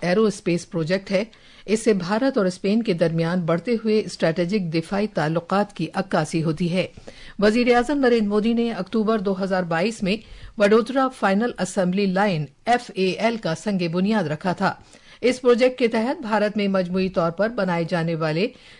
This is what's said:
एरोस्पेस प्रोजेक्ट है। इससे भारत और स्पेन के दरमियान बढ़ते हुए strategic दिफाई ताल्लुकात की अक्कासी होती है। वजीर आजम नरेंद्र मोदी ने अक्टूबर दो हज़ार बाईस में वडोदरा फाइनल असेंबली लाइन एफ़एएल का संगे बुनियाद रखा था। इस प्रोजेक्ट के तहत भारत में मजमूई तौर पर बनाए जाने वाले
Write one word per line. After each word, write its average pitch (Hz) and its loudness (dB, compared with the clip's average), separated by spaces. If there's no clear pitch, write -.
एरोस्पेस 180 0
प्रोजेक्ट 180 -4
है। 202 0
इससे 220 2
भारत 220 0
और 190 2
स्पेन 202 0
के 214 0
दरमियान 165 0
बढ़ते 170 0
हुए 220 0
strategic 175 -2
दिफाई 196 -2
ताल्लुकात 170 -2
की 160 -6
अक्कासी 180 -2
होती 165 -2
है। 170 -2
वजीर 226 4
आजम 240 2
नरेंद्र 233 2
मोदी 214 2
ने 233 0
अक्टूबर 214 -2
दो 196 0
हज़ार 185 -2
बाईस 170 -2
में 196 0
वडोदरा 240 4
फाइनल 233 0
असेंबली 185 0
लाइन 185 0
एफ़एएल 220 0
का 165 -2
संगे 190 -2
बुनियाद 185 0
रखा 156 -4
था। 185 -2
इस 247 2
प्रोजेक्ट 254 4
के 247 2
तहत 240 -2
भारत 208 0
में 202 0
मजमूई 190 0
तौर 170 0
पर 196 0
बनाए 180 -2
जाने 165 -2
वाले 160 -2